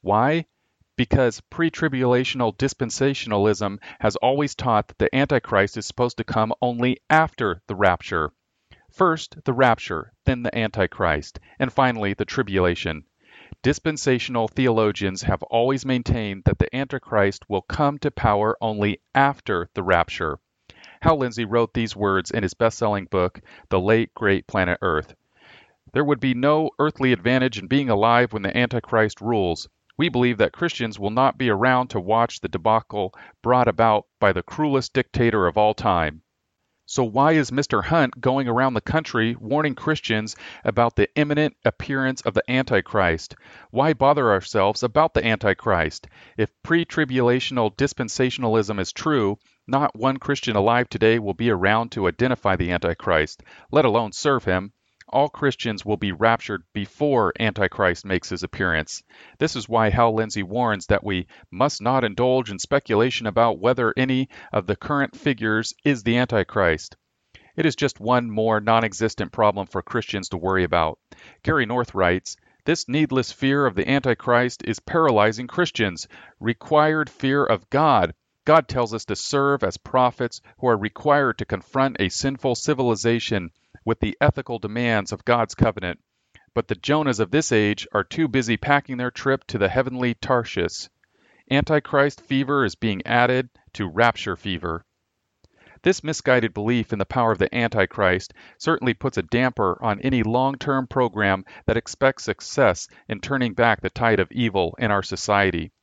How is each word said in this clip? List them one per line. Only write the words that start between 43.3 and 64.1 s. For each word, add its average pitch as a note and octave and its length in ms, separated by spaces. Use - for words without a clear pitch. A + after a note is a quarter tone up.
Why C#3+ 220
bother C3+ 400
ourselves G2 500
about D3 320
the - 100
Antichrist? G2 840
If G#2+ 140
pre-tribulational B2+ 1120
dispensationalism A2+ 1040
is F2+ 120
true, A2+ 460
not C#3 260
one C3 220
Christian C3 400
alive A#2 320
today A2+ 320
will G2+ 140
be A#2 160
around G#2+ 420
to G2 160
identify G2+ 480
the F2 160
Antichrist, E2+ 720
let D3 140
alone A2 260
serve C3+ 340
him. F#2+ 280
All C#3+ 160
Christians A#2+ 560
will G#2 120
be G2 160
raptured G#2+ 500
before A2+ 680
Antichrist G2 640
makes F#2+ 240
his F#2 160
appearance. E2+ 580
This D3+ 180
is A2+ 120
why A2 220
Hal A#2 240
Lindsey G#2+ 300
warns G#2+ 420
that G#2 160
we F#2 240
must G#2 320
not B2+ 220
indulge A#2+ 440
in G2 120
speculation A#2 680
about A2 320
whether A#2 380
any C3 320